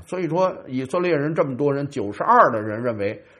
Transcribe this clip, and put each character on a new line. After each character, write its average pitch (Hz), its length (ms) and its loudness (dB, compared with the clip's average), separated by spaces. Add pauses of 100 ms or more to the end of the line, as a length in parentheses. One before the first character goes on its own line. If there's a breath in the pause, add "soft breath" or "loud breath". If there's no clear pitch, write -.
所 180 120 -8
以 180 100 -4
说， 185 280 0 (100)
以 131 200 -6
色 180 120 -4
列 180 160 0
人 151 200 -2
这 170 100 2
么 127 140 -6
多 143 160 2
人， 143 140 -4
九 117 220 -6
十 - 140 -6
二 202 280 8
的 110 100 -2
人 107 200 -6
认 120 140 -2
为 104 260 -4 (180 soft breath)